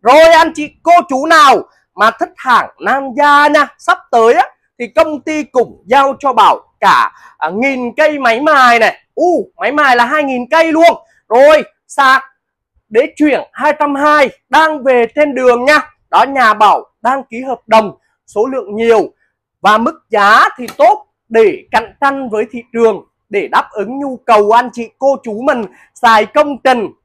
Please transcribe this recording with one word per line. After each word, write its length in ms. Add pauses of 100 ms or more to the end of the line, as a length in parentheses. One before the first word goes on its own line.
Rồi, 220
anh 300
chị 160 (120)
cô 100 (160)
chú 180
nào 300 (380)
mà 160
thích 260
hàng 340 (100)
Nanya 680
nha, 180 (120)
sắp 200 (120)
tới 240
á, 140 (300)
thì 80 (100)
công 240
ty 220
cũng 440
giao 320
cho 140
Bảo 280 (200)
cả, 320 (260)
à, 120
nghìn 460
cây 220
máy 220
mài 380
này. 220 (140)
U, 420
máy 160
mài 240
là 80
hai 200
nghìn 260
cây 220
luôn. 300 (260)
Rồi, 340 (240)
sạc 380 (640)
để 180 (100)
chuyển 240 (120)
hai 260
trăm 160
hai, 360 (180)
đang 340
về 320
trên 200
đường 300
nha. 140 (320)
Đó, 120
nhà 320
Bảo 300 (180)
đăng 280
ký 120
hợp 240
đồng, 300 (300)
số 200
lượng 300
nhiều 360 (480)
và 180
mức 220 (100)
giá 380 (100)
thì 80 (100)
tốt 300 (220)
để 420
cạnh 300
tranh 300
với 200
thị 120 (100)
trường, 320 (240)
để 200
đáp 220
ứng 280
nhu 180 (100)
cầu 240
anh 220
chị 260
cô 260
chú 180
mình 220 (300)
xài 320
công 380
trình 240 (160)